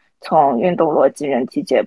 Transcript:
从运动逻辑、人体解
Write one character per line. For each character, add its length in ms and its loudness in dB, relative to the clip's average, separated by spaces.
从 400 2
运 160 0
动 160 0
逻 180 2
辑、 160 -8
人 200 -2
体 160 -8
解 240 0